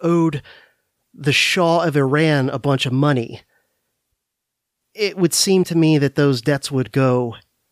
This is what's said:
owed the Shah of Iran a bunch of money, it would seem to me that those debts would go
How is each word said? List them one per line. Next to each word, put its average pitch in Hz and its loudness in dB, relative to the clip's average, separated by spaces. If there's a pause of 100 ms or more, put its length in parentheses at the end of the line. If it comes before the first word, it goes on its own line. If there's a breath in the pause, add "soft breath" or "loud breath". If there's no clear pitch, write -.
owed 165 0 (720 loud breath)
the 143 -2
Shah 170 0
of 147 -2
Iran 143 2
a 131 -6
bunch 139 -2
of 120 -4
money, 131 -2 (1500)
it 202 -6
would 180 0
seem 190 2
to 170 -4
me 156 4
that 139 0
those 139 2
debts 143 -4
would 131 -2
go 123 0 (360)